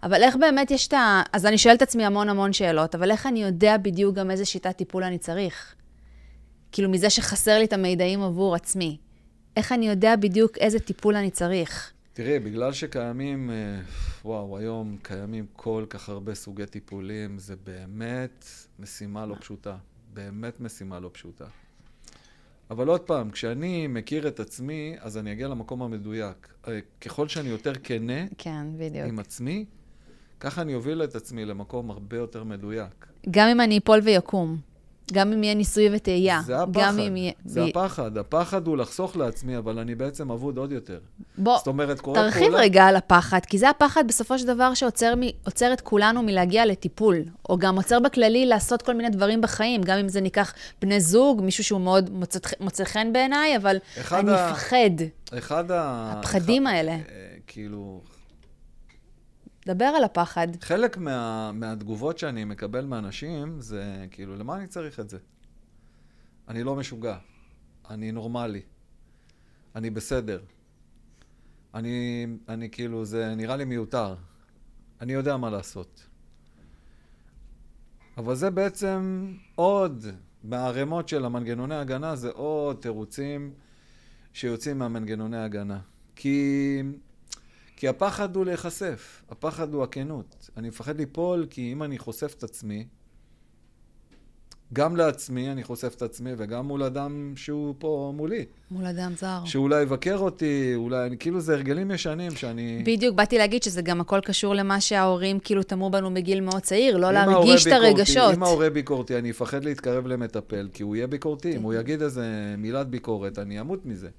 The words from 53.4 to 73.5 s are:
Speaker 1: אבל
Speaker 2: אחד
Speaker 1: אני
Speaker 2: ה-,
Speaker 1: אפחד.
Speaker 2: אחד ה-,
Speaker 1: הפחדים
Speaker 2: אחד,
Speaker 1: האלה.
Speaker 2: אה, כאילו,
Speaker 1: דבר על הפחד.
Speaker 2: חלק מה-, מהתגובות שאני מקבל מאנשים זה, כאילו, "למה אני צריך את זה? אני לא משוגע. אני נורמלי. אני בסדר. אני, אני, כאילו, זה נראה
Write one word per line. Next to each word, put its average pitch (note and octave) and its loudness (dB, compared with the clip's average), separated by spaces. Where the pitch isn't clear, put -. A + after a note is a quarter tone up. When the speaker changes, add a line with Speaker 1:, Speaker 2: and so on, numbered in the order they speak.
Speaker 1:
אבל G3 4
Speaker 2:
אחד E3 0
Speaker 1:
אני G3+ 4
Speaker 2:
ה-, F3+ 4
Speaker 1:
אפחד. A3 4
Speaker 2:
אחד E3 -4
ה-, B2+ -2
Speaker 1:
הפחדים G3+ 2
Speaker 2:
אחד, A3 2
Speaker 1:
האלה. D#3+ 0
Speaker 2:
אה, E3 -4
כאילו, G2+ -14
Speaker 1:
דבר F#3 0
על D4 4
הפחד. E3+ 0
Speaker 2:
חלק A3+ 0
מה-, A#2 -6
מהתגובות A2 -6
שאני B2 -8
מקבל G#2+ -8
מאנשים C#3+ -10
זה, G2+ -10
כאילו, G2 -14
"למה A#2 -10
אני G3 -12
צריך D#3+ -12
את G#2 -12
זה? F#2 -16
אני A#2 -8
לא C3+ -4
משוגע. A#2 -8
אני G#2+ -10
נורמלי. A2+ -8
אני A2+ -8
בסדר. G#2+ -6
אני, A#2+ -6
אני, A2+ -10
כאילו, A2+ -8
זה A2 -4
נראה A2 -6